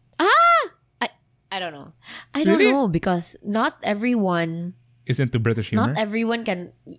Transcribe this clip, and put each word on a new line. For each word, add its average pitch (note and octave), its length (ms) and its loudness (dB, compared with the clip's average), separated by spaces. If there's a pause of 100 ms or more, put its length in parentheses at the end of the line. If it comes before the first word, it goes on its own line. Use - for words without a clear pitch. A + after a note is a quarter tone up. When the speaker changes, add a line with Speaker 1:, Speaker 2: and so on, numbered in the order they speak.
(200)
Speaker 1:
Ah! F#4+ 100 4 (720)
I, - 80 -6 (420)
I G3 80 -6
don't E3+ 140 -6
know. C#3 200 -16 (400)
I - 100 0
don't F#3+ 140 6
Speaker 2:
Really? E4 140 6
Speaker 1:
know C4+ 160 2
because E3+ 560 -2
not A3+ 380 -2
everyone F3+ 920 -2 (320)
Speaker 2:
Is C3 140 -2
into B2 200 0
British A2+ 340 0
humor? A2 180 2
Speaker 1:
Not D3+ 60 -4
everyone A3+ 480 -2
can, F3+ 260 -6 (280)